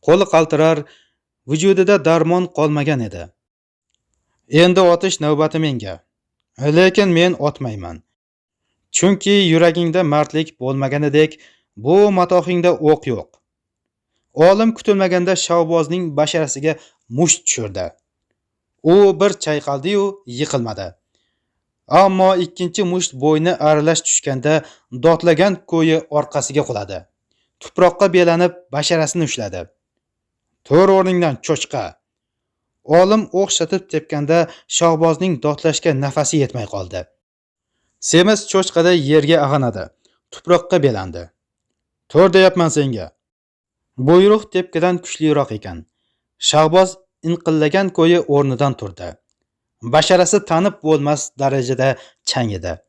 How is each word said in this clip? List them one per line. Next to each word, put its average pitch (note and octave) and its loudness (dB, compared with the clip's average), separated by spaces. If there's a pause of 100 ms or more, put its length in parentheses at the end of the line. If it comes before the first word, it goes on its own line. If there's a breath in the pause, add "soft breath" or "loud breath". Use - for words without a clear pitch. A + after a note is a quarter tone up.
Qo'li F3+ 4
qaltirar, D#3+ 2 (680 soft breath)
vujudida F#3+ 2 (100)
darmon E3 2
qolmagan D3 -2
edi. F#2 -12 (1300)
"Endi F3+ 4
otish F3 2
navbati D3+ -2
menga. A#2+ -6 (680)
Lekin F#3 2
men F3 2
otmayman. G#2 -8 (960)
Chunki G3 0 (140)
yuragingda E3 2
mardlik D3+ -2 (100)
bo'lmaganidek, C#3 -2 (460 soft breath)
bu B2+ 0 (160)
matohingda F3+ 0
o'q D#3 2
yo'q." A2+ -6 (1040)
Olim G3 4
kutilmaganda F#3+ 0
Shahbozning E3+ -2 (120)
basharasiga D3+ -2 (360 soft breath)
musht D3+ 0
tushirdi. F#2+ -6 (1000)
U E3+ 4 (220)
bir G3 2 (120)
chayqaldi-yu, D3+ -4 (220)
yiqilmadi. A#2+ -6 (1000)
Ammo F#3+ 4
ikkinchi F3+ -4
musht F3+ -4
bo'yni D#3 0
aralash D3+ 0
tushganda C3+ -2 (400 loud breath)
dodlagan E3 2 (120)
ko'yi D#3+ 0 (120)
orqasiga D3 -4
quladi. G2+ -8 (600)
Tuproqqa F3+ 0
belanib, F3 2 (180)
basharasini D#3 -2
ushladi. G2 -8 (1080)
"Tur F3 4
o'rningdan, F3+ 2
cho'chqa!" C#3 -6 (1040)
Olim F#3 4 (120)
o'xshatib F#3 -2
tepganda D#3 -2 (280 loud breath)
Shahbozning E3 0
dodlashga D3+ -2
nafasi C#3 -4
yetmay B2 -4
qoldi. F#2 -10 (1000)
Semiz G3 2
cho'chqaday F3+ 0
yerga D3 2
ag'anadi. C3+ -2 (500)
Tuproqqa F3 0
belandi. F#2+ -4 (880)
"Tur F3+ 6
deyapman F#3 4
senga." B2+ -4 (880)
Buyruq F#3+ 4
tepkidan F3+ -2
kuchliroq D3+ -2
ekan. G2+ -12 (640)
Shahboz D#3+ 2 (340)
inqillagan E3 0
ko'yi E3+ 2
o'rnidan C#3 0
turdi. F#2 -14 (760)
Basharasi E3+ 2
tanib F#3 0
bo'lmas D3 0 (160)
darajada C3 -2 (360 loud breath)
chang A#2+ -4
edi. F2+ -8 (160)